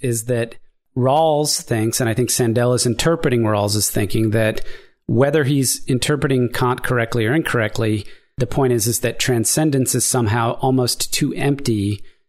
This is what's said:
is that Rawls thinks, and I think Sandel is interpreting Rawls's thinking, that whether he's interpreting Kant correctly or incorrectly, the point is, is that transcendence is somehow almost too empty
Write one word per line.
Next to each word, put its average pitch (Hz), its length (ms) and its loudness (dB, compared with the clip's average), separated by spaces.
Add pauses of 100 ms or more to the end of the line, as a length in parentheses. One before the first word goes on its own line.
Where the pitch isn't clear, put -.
is 117 260 -2
that 120 280 -2 (400)
Rawls 147 680 2
thinks, 113 380 -2
and 120 80 0
I 110 60 0
think 120 160 0
Sandel 120 440 2
is 120 120 0
interpreting 131 560 0
Rawls's 107 480 0
thinking, 113 400 0
that 110 300 0 (460)
whether 143 380 2
he's 135 420 0
interpreting 131 640 0
Kant 123 340 -2
correctly 117 420 0
or 110 80 2
incorrectly, 110 720 0 (320)
the 123 100 -2
point 131 280 2
is, 113 120 0
is 120 140 -2
that 117 180 -2
transcendence 131 760 0
is 123 100 0
somehow 117 560 0
almost 131 520 0
too 143 220 0
empty 113 720 -2 (240)